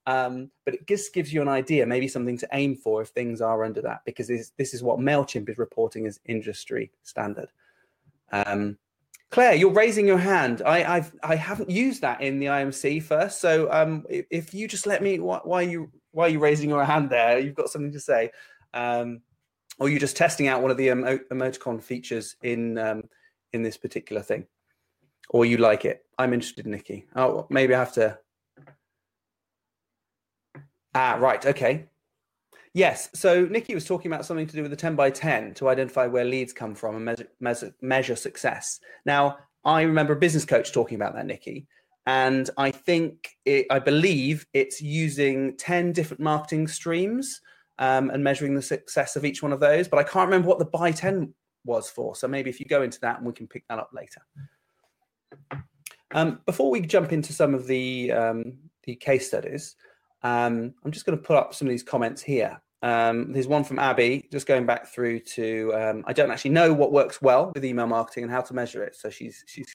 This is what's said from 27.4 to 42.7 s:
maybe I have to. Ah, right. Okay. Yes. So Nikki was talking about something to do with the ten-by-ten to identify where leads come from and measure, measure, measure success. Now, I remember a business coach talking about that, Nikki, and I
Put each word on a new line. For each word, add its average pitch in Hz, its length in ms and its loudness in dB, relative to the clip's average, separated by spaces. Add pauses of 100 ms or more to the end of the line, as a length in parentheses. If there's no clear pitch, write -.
maybe 135 240 4
I 127 60 4
have 123 140 -2
to. 110 240 2 (2750)
Ah, 127 260 2
right. 123 260 2
Okay. 139 400 2 (880)
Yes. 170 400 2
So 180 320 4
Nikki 220 300 -4
was 156 100 -6
talking 170 260 -4
about 151 140 -6
something 156 220 -6
to 156 80 -16
do 156 60 -6
with 147 100 -6
the 147 60 -8
ten-by-ten 139 800 0
to 135 140 0
identify 131 380 0
where 123 180 0
leads 123 280 -4
come 110 220 -10
from 110 200 -6
and 113 100 -8
measure, 117 220 -6 (120)
measure, 120 420 -6
measure 131 340 0
success. - 640 -6 (260)
Now, 143 320 2 (260)
I 160 200 4
remember 156 300 4
a 139 60 0
business 160 260 2
coach 117 260 2
talking 117 240 0
about 101 200 -4
that, 110 120 -8
Nikki, 123 400 -12 (400)
and 131 500 2
I 139 140 0